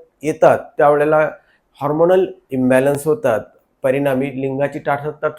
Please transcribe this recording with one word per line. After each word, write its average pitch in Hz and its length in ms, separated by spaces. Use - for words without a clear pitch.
येतात 147 360
त्यावेळेला 151 520
हार्मोनल 170 460
इम्बॅलन्स 135 580
होतात, 139 320
परिणामी 135 580
लिंगाची 139 380
ताठरता 147 600